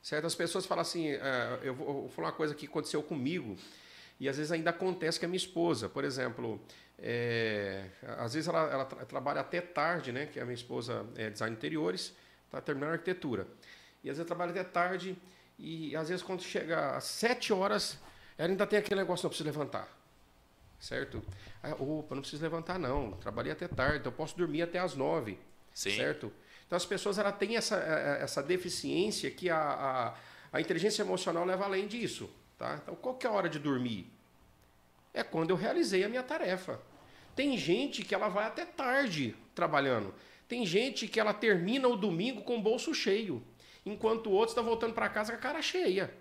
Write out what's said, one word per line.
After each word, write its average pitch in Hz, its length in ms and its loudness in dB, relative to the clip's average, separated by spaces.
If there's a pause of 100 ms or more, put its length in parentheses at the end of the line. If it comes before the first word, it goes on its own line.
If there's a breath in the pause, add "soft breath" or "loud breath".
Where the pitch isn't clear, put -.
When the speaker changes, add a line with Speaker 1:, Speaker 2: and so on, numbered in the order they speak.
Speaker 1:
Certo? 151 240 -2
As 165 100 0
pessoas 185 300 0
falam 170 160 0
assim, 165 280 0
é, 127 520 0
eu 131 140 -2
vou, 156 120 -6
eu 143 60 -2
vou 139 160 -4
falar 160 200 -2
uma 151 40 -6
coisa 147 220 0
que 147 100 -10
aconteceu 147 380 -2
comigo, 139 520 -2 (640 loud breath)
e 127 80 -2
às 139 100 0
vezes 151 140 -2
ainda 165 180 2
acontece 170 500 0
com 185 60 -2
a 170 40 -2
minha 185 80 -2
esposa. 165 500 2
Por 139 160 -4
exemplo, 120 560 -2 (380 loud breath)
é, 113 880 0 (320)
às 117 160 -4
vezes 156 140 0
ela, 160 220 4
ela 135 160 0
tra-, 135 200 -10
trabalha 139 360 -2
até 170 200 -2
tarde, 151 500 0
né? 135 140 -2
Que 147 140 -10
a 123 40 -4
minha 123 120 -4
esposa 120 500 -4 (100)
é 110 140 -2
design 110 260 -4
de 113 40 -14
interiores, 160 540 -2 (360 loud breath)
tá 139 100 -6
terminando 147 320 -2
arquitetura. 160 560 -2 (560 loud breath)
E - 60 -6
às 135 80 -4
vezes 165 100 -4
trabalha 175 240 -2
até 185 120 -2
tarde, 185 540 0 (400 loud breath)
e 156 380 -6
às 160 140 0
vezes 180 120 -2
quando 185 200 -4
chega 151 560 0
às 135 80 -4
sete 233 480 2
horas, 196 440 2 (400 loud breath)
ela 165 120 2
ainda 196 180 4
tem 208 120 6
aquele 202 200 0
negócio, 180 240 0
"Não, 165 60 2
preciso 151 180 -4
levantar." 127 400 -2 (920)
Certo? 127 440 -6 (380 loud breath)
Aí, 151 180 -6
"Opa, 147 360 -4
não 139 60 -4
preciso 147 220 -8
levantar 165 340 -4
não, 135 360 0
trabalhei 107 380 -4
até 170 160 -6
tarde, 147 320 2
então 127 120 -4
eu - 60 -10
posso 156 200 -4
dormir 160 240 2
até 170 180 0
às 180 160 0
nove." 135 440 0 (340)
Speaker 2:
Sim. 101 220 0
Speaker 1:
Certo? 127 360 0 (340 loud breath)
Então 175 120 0
as 175 80 0
pessoas, 196 320 0
ela 202 140 2
têm 202 260 0
essa, 214 180 2
é, 151 440 2
é, - 40 0
essa 139 180 -2
deficiência 175 880 0
que 180 200 -2
a, 160 80 4
a, 135 580 0 (420 loud breath)
a 156 40 4
inteligência 175 400 2
emocional 180 440 2
leva 185 200 2
além 196 220 0
disso, 208 420 -4 (280)
tá? 147 240 -4
Então 175 140 -10
qual 254 200 -4
que 254 120 -2
é - 20 4
a 220 40 2
hora 185 160 4
de 151 100 -4
dormir? 123 520 0 (1040)
É - 100 -2
quando 165 280 0
eu 180 40 6
realizei 202 480 4
a 208 60 2
minha 254 140 -2
tarefa. 185 560 -2 (560 loud breath)
Tem 269 220 2
gente 180 460 2
que - 120 0
ela 208 140 2
vai 202 160 0
até 302 200 -4
tarde 247 680 2 (180)
trabalhando. 139 600 4 (340 loud breath)
Tem 240 180 0
gente 220 420 2
que - 120 2
ela 214 140 4
termina 214 540 6
o 240 80 6
domingo 208 460 2
com 240 160 0
o 220 40 0
bolso 233 320 4
cheio, 196 500 2 (420 loud breath)
enquanto 220 420 0
o 202 40 2
outro 220 240 6
tá 240 60 2
voltando 226 320 2
pra 220 160 2
casa 214 220 0
com 233 60 -4
a - 40 -8
cara 294 200 -2
cheia. 220 600 2